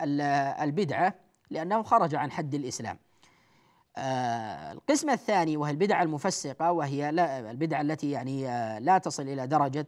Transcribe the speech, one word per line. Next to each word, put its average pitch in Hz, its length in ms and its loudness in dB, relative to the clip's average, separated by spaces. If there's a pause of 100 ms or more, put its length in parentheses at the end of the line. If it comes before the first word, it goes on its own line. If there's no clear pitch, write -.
ال-، 143 180 0 (420)
البدعة 156 520 2 (360)
لأنه 185 320 -2
خرج 202 320 4
عن 139 160 -2
حد 147 240 -4
الإسلام. 123 440 -6 (960)
آه، 117 760 -4
القسم - 380 0
الثاني 180 460 2
وهي 147 140 -2
البدع 175 320 2
المفسقة، 156 720 0
وهي 147 400 0
لا، 135 380 0
البدع 147 300 -2
التي 151 300 -2
يعني، 131 380 -4
آه، 113 300 -4
لا 175 200 6
تصل 156 240 -4
إلى 135 240 -6
درجة 143 420 2